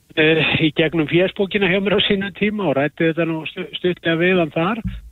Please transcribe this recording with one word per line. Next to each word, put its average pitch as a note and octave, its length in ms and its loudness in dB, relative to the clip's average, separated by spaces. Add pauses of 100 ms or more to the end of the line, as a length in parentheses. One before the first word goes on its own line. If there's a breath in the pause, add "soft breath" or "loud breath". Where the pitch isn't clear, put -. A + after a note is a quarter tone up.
(120)
eh, D#3+ 280 4 (200)
í D#3 120 2
gegnum D#3+ 380 0
fésbókina F3+ 580 0
hjá G3 140 0
mér G3+ 160 2
á - 20 2
sínum G3 320 0
tíma G#3 380 -2
og C3 80 0
ræddi D3+ 320 0
þetta D#3+ 160 -2
nú D#3+ 180 -4
stu-, F3 300 -10
stuttlega E3+ 420 -2
við F3+ 220 2
hann D#3+ 160 0
þar G3 260 -2 (320 loud breath)